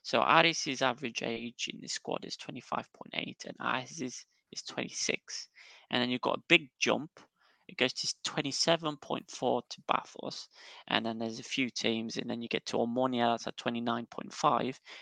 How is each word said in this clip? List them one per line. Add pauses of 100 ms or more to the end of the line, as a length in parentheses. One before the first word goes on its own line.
So
Aris's
average
age
in
the
squad
is
twenty-five
point
eight,
and (280)
Aes's (260)
is
twenty-six. (440)
And
then
you've
got
a
big (100)
jump. (560)
It
goes
to (100)
twenty-seven
point
four
to
Paphos, (400)
and
then
there's
a
few
teams,
and
then
you
get
to
Omonia,
that's
at
twenty-nine
point
five, (220)